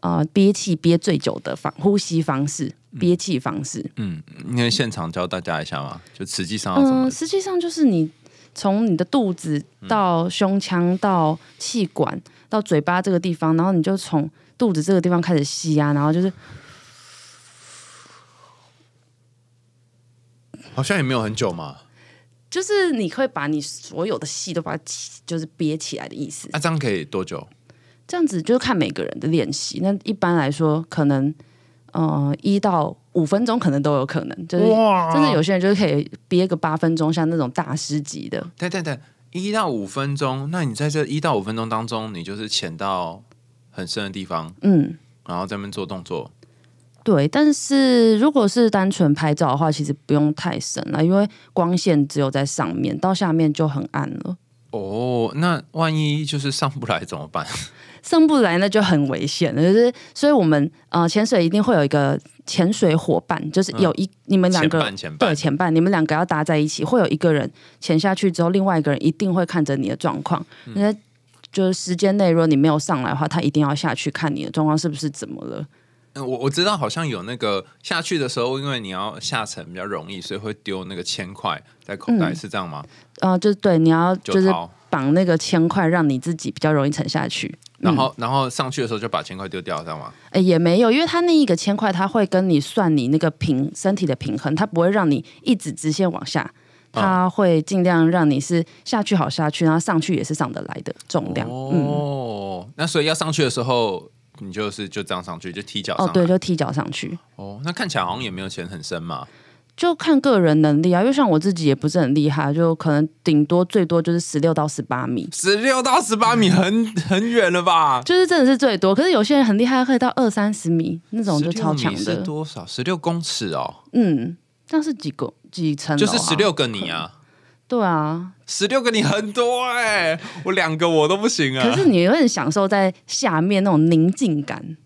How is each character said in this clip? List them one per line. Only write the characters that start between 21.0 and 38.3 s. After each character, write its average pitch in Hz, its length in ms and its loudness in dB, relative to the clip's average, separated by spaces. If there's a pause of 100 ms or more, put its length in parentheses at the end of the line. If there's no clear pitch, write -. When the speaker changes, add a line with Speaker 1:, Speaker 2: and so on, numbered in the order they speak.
Speaker 2:
没 131 100 0
有 120 80 0
很 107 140 -4
久 107 160 -2
嘛。 78 240 -10 (760)
Speaker 1:
就 370 140 -6
是 381 300 0
你 208 180 -2
会 - 160 -2
把 143 200 -4
你 151 120 -2
所 - 480 -8
有 165 100 -2
的 - 80 -8
气 - 280 -8
都 165 80 -2
把 160 160 -6
它 - 80 -12
起-， - 420 -12
就 165 100 -6
是 160 80 -6 (120)
憋 156 180 -2
起 - 220 -10
来 67 100 -12
的 - 80 -16
意 139 140 -8
思。 - 240 -14
Speaker 2:
啊， 156 60 0
这 160 100 -2
样 160 100 0
可 135 100 -2
以 92 140 -2
多 92 220 -4
久？ 67 200 -10 (640)
Speaker 1:
这 - 80 -6
样 339 100 2
子 196 160 0
就 226 160 2
看 247 200 0
每 127 140 0
个 - 120 -6
人 - 160 -8
的 160 80 -4
练 160 240 0
习。 - 320 -6
那 196 100 0 (120)
一 214 80 -4
般 175 220 0
来 143 140 2
说， 156 380 0
可 156 180 -2
能， 143 280 2 (580)
呃， 147 500 0
一 202 180 2
到 175 360 0 (180)
五 170 120 2
分 202 200 0
钟 240 120 0
可 185 140 2
能 139 100 0
都 147 140 2
有 135 100 0
可 147 200 -4
能， 170 220 -12
就 180 120 -2
是 180 60 6
Speaker 2:
哇。 208 460 4
Speaker 1:
甚 160 120 4
至 151 80 4
有 156 100 2
些 185 120 2
人 185 60 2
就 185 80 2
是 202 80 4
可 185 140 2
以 147 200 0 (180)
憋 180 200 2
个 175 80 0
八 160 220 -2
分 165 180 2
钟， 156 160 0
像 160 180 0
那 170 60 -2
种 139 160 0
大 151 240 -4
师 151 240 -4
级 - 300 -10
的。 - 160 -6 (120)